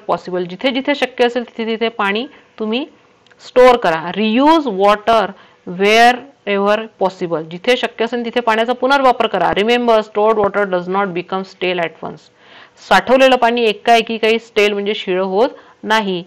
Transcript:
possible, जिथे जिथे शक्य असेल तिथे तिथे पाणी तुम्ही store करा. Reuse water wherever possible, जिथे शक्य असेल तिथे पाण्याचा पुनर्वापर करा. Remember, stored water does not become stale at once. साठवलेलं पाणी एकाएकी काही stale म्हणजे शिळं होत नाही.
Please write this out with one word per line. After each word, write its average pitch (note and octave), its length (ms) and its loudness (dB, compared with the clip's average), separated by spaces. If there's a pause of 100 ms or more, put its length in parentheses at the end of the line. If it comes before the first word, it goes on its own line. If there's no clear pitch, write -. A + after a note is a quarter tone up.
(100)
possible, F3+ 380 -4
जिथे F#3 220 -4
जिथे C4+ 240 -2
शक्य B3+ 320 0
असेल A#3+ 220 -4
तिथे A3+ 180 -10
तिथे A3+ 220 -2
पाणी G#3+ 380 -4 (320)
तुम्ही A3+ 280 -4 (600)
store B3 300 6
करा. F3 400 -4
Reuse C#4 500 2
water G#3 580 2 (540)
wherever G#3 1000 2 (260)
possible, E3+ 480 -4
जिथे F3+ 260 -2
शक्य A#3 280 -4
असेल A#3+ 200 -4
तिथे A#3 160 -4
पाण्याचा A#3 320 0
पुनर्वापर B3+ 540 2
करा. F3 320 0
Remember, A#3 400 2
stored G#3+ 400 0
water G3+ 260 0 (100)
does F3 140 -4
not G3 280 -2
become F#3 340 -6
stale F3+ 340 -4
at D#3+ 200 -8
once. E3 260 -16 (580)
साठवलेलं B3+ 480 4
पाणी A#3+ 260 0
एकाएकी A3+ 560 2
काही A3 200 2
stale G#3+ 340 0
म्हणजे G3+ 220 -4
शिळं F#3 300 -2
होत G3 240 0 (340)
नाही. G3+ 440 -2